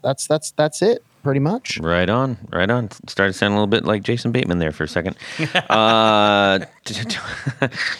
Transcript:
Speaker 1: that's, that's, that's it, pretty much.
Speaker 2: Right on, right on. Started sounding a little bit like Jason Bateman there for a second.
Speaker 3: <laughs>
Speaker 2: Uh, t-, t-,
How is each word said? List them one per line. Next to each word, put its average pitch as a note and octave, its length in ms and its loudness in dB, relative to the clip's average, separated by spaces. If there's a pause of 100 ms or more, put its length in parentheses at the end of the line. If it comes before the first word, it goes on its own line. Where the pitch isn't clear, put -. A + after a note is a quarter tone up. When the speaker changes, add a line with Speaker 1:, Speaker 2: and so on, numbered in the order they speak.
Speaker 1:
that's, - 240 -2
that's, D#3 240 -2
that's D3+ 320 0
it, A3 200 2 (200)
pretty C#3 180 0
much. F#3+ 380 -2
Speaker 2:
Right F2+ 320 2
on, B2 260 0 (160)
right F2+ 160 2
on. A#2+ 220 0 (180)
Started G2 240 0
sounding G#2 240 0
a G#2 40 4
little G#2 100 2
bit A2 160 0
like G#2 160 0
Jason A#2+ 300 -2
Bateman F2 260 0
there D#2 140 0
for - 120 -6
a D#2 40 -2
second. F2 280 -4 (220)
Speaker 3:
<laughs> D#3+ 180 -2 (140)
Speaker 2:
Uh, G#2+ 880 4 (260)
t-, G#2+ 100 -8
t-, A#2 220 -6 (840)